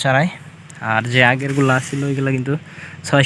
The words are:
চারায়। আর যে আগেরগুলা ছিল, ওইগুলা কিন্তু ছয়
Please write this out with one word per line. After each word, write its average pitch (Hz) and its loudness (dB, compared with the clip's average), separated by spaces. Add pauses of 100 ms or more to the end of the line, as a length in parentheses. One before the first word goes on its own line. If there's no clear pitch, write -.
চারায়। 139 2 (640)
আর 110 0 (100)
যে 127 4 (120)
আগেরগুলা 135 0 (120)
ছিল, 139 -6
ওইগুলা 135 -2
কিন্তু 131 -2 (520)
ছয় 139 4